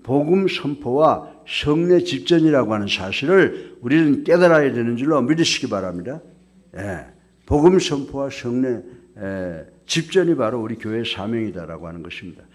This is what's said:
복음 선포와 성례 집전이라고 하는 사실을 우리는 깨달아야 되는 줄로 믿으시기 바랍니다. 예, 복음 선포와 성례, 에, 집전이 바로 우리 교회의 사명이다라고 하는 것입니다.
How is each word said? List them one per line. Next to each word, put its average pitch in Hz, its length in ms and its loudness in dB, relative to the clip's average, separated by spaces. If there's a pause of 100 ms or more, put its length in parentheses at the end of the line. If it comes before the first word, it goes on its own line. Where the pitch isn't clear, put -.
복음 156 440 2
선포와 139 840 0 (160)
성례 170 560 2
집전이라고 139 680 2
하는 104 140 -2
사실을 135 920 0
우리는 143 420 2
깨달아야 160 500 4
되는 117 240 -2
줄로 139 240 0
믿으시기 139 480 0
바랍니다. 95 520 -6 (560)
예, 92 280 -10 (400)
복음 165 340 6
선포와 139 520 -4
성례, 123 500 -4 (360)
에, 92 480 -8 (200)
집전이 165 500 0
바로 117 260 -2
우리 113 140 -8
교회의 113 300 -6
사명이다라고 90 840 -8
하는 82 160 -14
것입니다. 82 400 -16 (120)